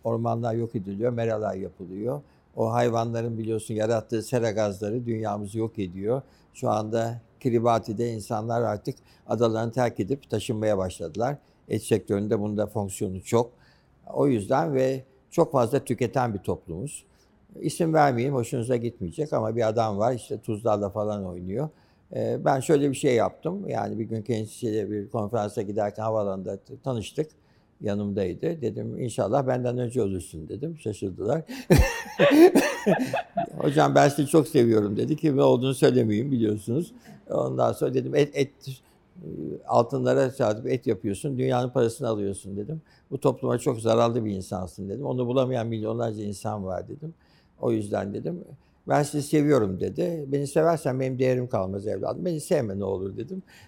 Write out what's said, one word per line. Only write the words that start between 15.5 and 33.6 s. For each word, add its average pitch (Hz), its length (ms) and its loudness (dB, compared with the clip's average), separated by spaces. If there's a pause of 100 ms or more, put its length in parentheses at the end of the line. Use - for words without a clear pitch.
fazla 127 280 4
tüketen 120 540 -2
bir 98 60 -4
toplumuz. 90 680 -8 (540)
İsim 160 340 -2
vermeyeyim, 139 420 4
hoşunuza 123 400 -2
gitmeyecek 117 580 -4
ama 113 220 0
bir 113 120 2
adam 110 300 2
var, 117 160 2
işte 110 240 -8
tuzlarla 104 520 0
falan 104 360 -4
oynuyor. 92 440 -6 (460)
Ee, 117 300 -2
ben 139 140 4
şöyle 143 300 4
bir 131 60 -2
şey 135 200 2
yaptım. 160 540 0
Yani 107 300 -4
bir 113 40 -2
gün 110 180 -4
kendisiyle 107 720 -4
bir 104 180 -6
konferansa 107 520 -2
giderken 104 420 -2
havaalanında 98 540 -2
t-, - 260 -18
tanıştık. 127 480 -4 (500)
Yanımdaydı. 101 800 -2
Dedim, 113 380 -6
"İnşallah 127 480 0
benden 123 300 0
önce 123 240 -2
ölürsün." 87 480 -4
dedim. 151 280 -8
Şaşırdılar. 104 640 -4 (280)
<laughs> - 1900 4
"Hocam 143 380 4